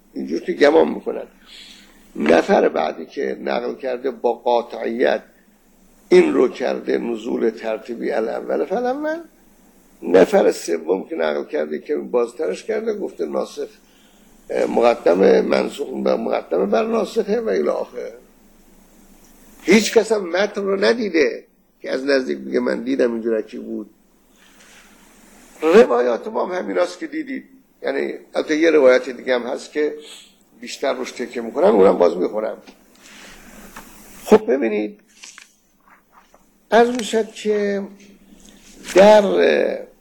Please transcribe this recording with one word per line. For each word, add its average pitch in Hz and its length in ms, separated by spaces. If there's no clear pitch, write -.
اینجور 135 260
که - 120
گمان 151 360
می‌کنن. 123 380
نفر - 520
بعدی 80 380
که 135 360
نقل 123 320
کرده 127 360
با 117 220
قاطعیت 117 920
این 165 260
رو 131 140
کرده 131 500
نزول 117 520
ترتیبی 113 640
الاول 123 520
فالاول. 269 540
نفر - 500
سوم - 560
که 165 80
نقل 156 280
کرده 151 340
که 147 180
بازترش 131 680
کرده 220 300
گفته 180 320
ناسخ، 135 420
اه، 120 160
مقدم، 120 760
منسوخ - 480
به 92 280
مقدم 117 540
بر 226 160
ناسخه 226 540
و 220 80
الی 165 200
آخر. 123 440
هیچ 208 320
کس 214 180
هم 196 180
متن 202 340
رو 196 200
ندیده 196 600
که 160 80
از 135 140
نزدیک 139 340
بگه 131 220
من 123 220
دیدم 127 300
اینجورکی 113 460
بود. 110 320
روایات 233 640
ما 233 200
هم 180 60
همیناست 180 460
که 165 80
دیدید. 139 380
یعنی 139 320
البته 151 220
یه 160 140
روایت 131 380
دیگه 127 260
هم 120 80
هست 127 300
که 147 220
بیشتر 127 320
روش 123 200
تکیه 120 300
می‌کنم، 147 340
اونم 190 220
باز 180 180
می‌خونم. 107 400
خب 214 280
ببینید، 214 480
عرض 233 180
می‌شد 220 440
که 202 500
در، 202 320
اه، 175 520